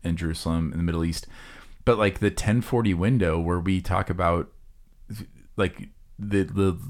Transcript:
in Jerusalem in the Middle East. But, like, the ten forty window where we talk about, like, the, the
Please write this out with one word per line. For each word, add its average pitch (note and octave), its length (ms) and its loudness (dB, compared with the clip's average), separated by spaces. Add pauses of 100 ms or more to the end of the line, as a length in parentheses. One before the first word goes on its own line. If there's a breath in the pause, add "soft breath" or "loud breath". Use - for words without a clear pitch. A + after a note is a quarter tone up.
in E2+ 140 -2
Jerusalem E2 560 -2
in D#2+ 60 -6
the F2 40 -2
Middle E2 220 0
East. E2 240 -4 (560 loud breath)
But, A#2+ 120 6
like, G#2 220 2
the G#2 120 2
ten A2+ 300 2
forty A2+ 320 0
window F2+ 460 2
where F2 200 0
we F#2 220 0
talk F2+ 300 -2
about, F2 400 0 (1080)
like, F#2 320 -2 (300)
the, G2+ 240 2
the G2 340 2 (140)